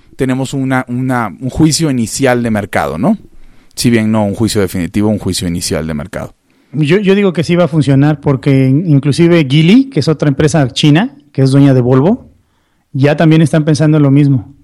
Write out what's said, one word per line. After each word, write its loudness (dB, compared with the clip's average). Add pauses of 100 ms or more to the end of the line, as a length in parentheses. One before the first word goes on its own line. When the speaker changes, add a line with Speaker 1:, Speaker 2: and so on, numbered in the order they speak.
(160)
Speaker 1:
Tenemos -4
una, -4
una, -4
un -10
juicio 0
inicial -2
de -2
mercado, -4
¿no? -2 (540)
Si -2
bien 0
no 0
un -4
juicio -2
definitivo, -2
un 0
juicio -6
inicial -6
de -6
mercado. -12 (380)
Speaker 2:
Yo, 0
yo 2
digo 0
que -4
sí 0
va 2
a 0
funcionar 0
porque 0
in-, 0
inclusive 2
Geely, 4
que -4
es -2
otra -2
empresa 0
china, 0 (160)
que -4
es 2
dueña 4
de 4
Volvo, 0 (640)
ya 0
también 4
están 0
pensando 0
en 2
lo 2
mismo. 0 (100)